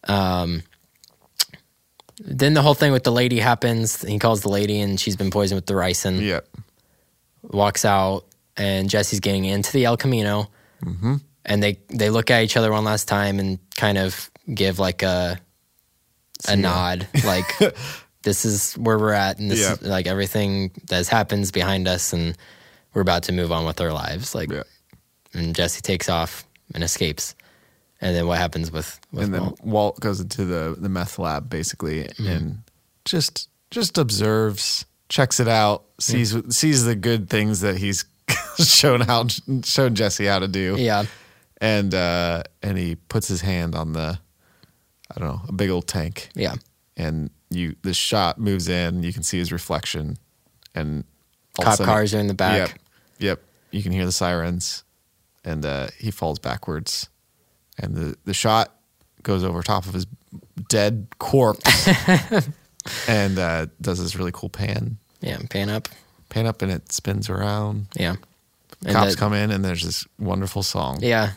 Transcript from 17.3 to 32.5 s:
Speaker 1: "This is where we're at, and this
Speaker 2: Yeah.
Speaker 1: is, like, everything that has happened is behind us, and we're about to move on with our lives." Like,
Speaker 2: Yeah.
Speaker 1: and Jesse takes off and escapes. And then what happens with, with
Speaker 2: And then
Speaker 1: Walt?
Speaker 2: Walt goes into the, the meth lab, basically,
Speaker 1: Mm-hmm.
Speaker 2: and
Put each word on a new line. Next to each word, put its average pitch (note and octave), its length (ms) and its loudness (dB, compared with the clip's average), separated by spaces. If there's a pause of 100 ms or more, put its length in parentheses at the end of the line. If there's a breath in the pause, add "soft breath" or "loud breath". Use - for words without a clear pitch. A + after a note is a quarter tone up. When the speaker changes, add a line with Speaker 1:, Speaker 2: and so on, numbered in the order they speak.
Speaker 1:
"This G#2 200 0
is G2+ 300 0
where A2+ 260 2
we're G#2+ 140 2
at, G2 260 0
and G#2 100 -4
this G#2+ 120 2
Speaker 2:
Yeah. F#2+ 120 2
Speaker 1:
is, - 100 -6
like, F#2 240 0
everything G2 640 -2 (180)
that F#2 80 0
has F2+ 100 0
happened G#2 360 0
is F#2 80 -2
behind F#2+ 360 0
us, F2+ 240 0
and E2 240 -2 (580 loud breath)
we're G2+ 80 0
about F2 220 2
to - 80 -4
move F2 220 0
on E2 120 0
with E2 140 -4
our E2 140 0
lives." D2+ 420 -6
Like, D#2 160 -4
Speaker 2:
Yeah. D2 120 -6 (680)
Speaker 1:
and E2 220 -2
Jesse F2 260 0
takes F#2+ 280 -2
off E2+ 340 -2 (300)
and E2 100 -4
escapes. - 500 -4 (680 soft breath)
And F2+ 140 0
then E2+ 120 0
what F2 120 0
happens E2 300 -2
with, D#2+ 300 -8 (140)
with F2 120 -4
Speaker 2:
And G2 80 -2
then F2+ 80 -2
Speaker 1:
Walt? - 220 -6
Speaker 2:
Walt G#2 380 0
goes G2+ 180 -2
into F#2+ 260 -4
the, E2 320 -2
the F#2+ 120 -4
meth F2 280 -4
lab, D#2 320 -4
basically, D#2+ 540 -6
Speaker 1:
Mm-hmm. - 240 -6
Speaker 2:
and F2 300 -4 (480)